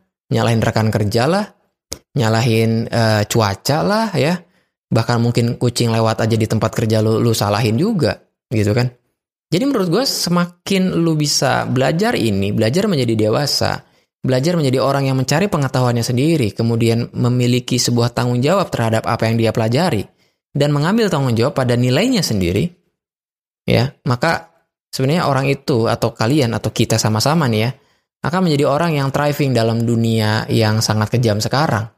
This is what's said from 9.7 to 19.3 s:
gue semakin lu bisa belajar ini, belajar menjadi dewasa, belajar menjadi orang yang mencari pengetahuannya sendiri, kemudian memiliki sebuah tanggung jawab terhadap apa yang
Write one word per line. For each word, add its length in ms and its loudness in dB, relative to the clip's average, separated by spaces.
gue 160 0
semakin 960 -2
lu 160 0
bisa 480 0
belajar 480 0
ini, 400 0
belajar 320 0
menjadi 400 0
dewasa, 560 -2
belajar 320 0
menjadi 240 0
orang 320 0
yang 80 0
mencari 320 0
pengetahuannya 520 0
sendiri, 520 0
kemudian 560 0
memiliki 640 0
sebuah 400 0
tanggung 240 0
jawab 320 0
terhadap 320 0
apa 240 -2
yang 80 0